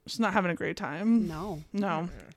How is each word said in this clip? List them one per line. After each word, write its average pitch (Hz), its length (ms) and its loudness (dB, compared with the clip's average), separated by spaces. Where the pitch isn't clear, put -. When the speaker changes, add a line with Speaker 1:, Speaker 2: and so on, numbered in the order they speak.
Speaker 1:
She's - 140 -4
not 208 120 4
having 180 200 4
a - 20 -2
great - 220 -4
time. 208 500 2
Speaker 2:
No. 160 460 -6
Speaker 1:
No. 175 360 0
Speaker 3:
Mm-mm. - 20 -10